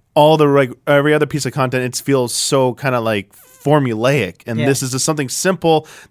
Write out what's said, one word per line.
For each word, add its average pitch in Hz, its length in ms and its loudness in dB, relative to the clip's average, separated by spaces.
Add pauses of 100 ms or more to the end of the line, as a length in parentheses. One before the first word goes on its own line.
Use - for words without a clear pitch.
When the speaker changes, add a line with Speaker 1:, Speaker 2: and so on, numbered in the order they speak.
(140)
Speaker 1:
all 151 220 6
the, 151 100 4
like, 139 240 2 (160)
every 143 280 2
other 151 120 0
piece 139 200 -6
of 120 60 -4
content, 127 300 -2
it 127 180 -6
feels 131 320 -2
so 131 420 0
kinda, 127 260 -4
like, 110 340 -4 (320)
formulaic. 127 800 0
And 117 140 -4
Speaker 2:
Yeah. 147 60 0
Speaker 1:
this 139 160 0
is 127 100 -6
just 131 120 -4
something 151 240 -4
simple 165 580 0 (240)